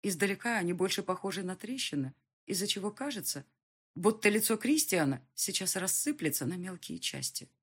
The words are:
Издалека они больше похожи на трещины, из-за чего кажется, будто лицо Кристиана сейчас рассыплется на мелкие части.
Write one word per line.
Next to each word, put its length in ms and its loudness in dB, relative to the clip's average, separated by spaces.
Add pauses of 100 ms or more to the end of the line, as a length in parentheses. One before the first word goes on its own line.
Издалека 560 0
они 160 2
больше 300 2
похожи 400 -2
на 120 -4
трещины, 600 -4 (300)
из-за 220 0
чего 240 0
кажется, 540 -4 (500)
будто 340 4
лицо 280 2
Кристиана 640 2 (140)
сейчас 400 0
рассыплется 720 0
на 120 0
мелкие 420 -8
части. 500 -6 (140)